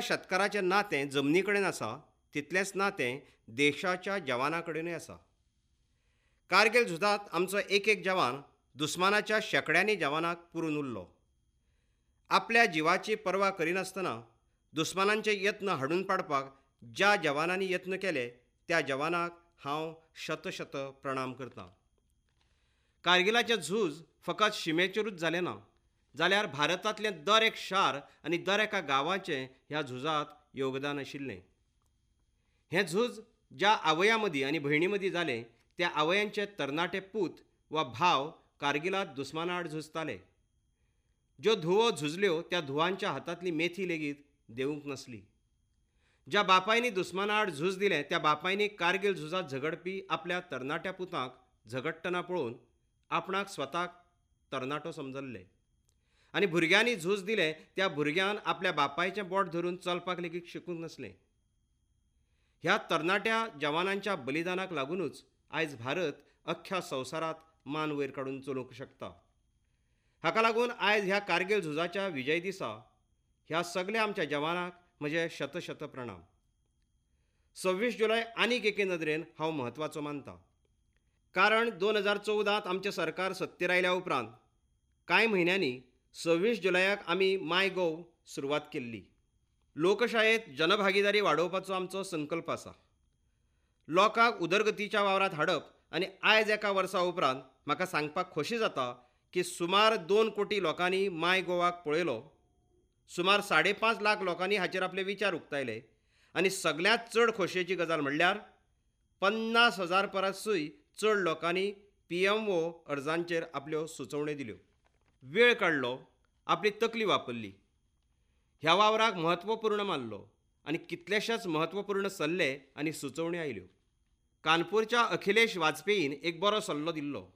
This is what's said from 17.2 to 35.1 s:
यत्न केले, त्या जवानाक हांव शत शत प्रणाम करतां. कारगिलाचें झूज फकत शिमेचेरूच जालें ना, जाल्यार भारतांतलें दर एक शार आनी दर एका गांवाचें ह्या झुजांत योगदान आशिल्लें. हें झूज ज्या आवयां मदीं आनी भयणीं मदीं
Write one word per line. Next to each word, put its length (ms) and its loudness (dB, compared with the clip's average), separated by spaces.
यत्न 240 -2
केले, 340 -4
त्या 120 2
जवानाक 580 -2
हांव 340 -4
शत 360 -8
शत 240 -10
प्रणाम 300 -4
करतां. 340 -14
कारगिलाचें 500 4
झूज 460 -2
फकत 280 2
शिमेचेरूच 600 0
जालें 280 -2
ना, 120 -2
जाल्यार 300 4
भारतांतलें 800 -2
दर 160 6
एक 160 2
शार 420 0
आनी 140 0
दर 220 0
एका 200 0
गांवाचें 640 0
ह्या 120 -2
झुजांत 440 -4
योगदान 460 -4
आशिल्लें. 400 -10
हें 140 2
झूज 340 -2
ज्या 200 2
आवयां 360 4
मदीं 260 0
आनी 140 0
भयणीं 280 2
मदीं 240 -2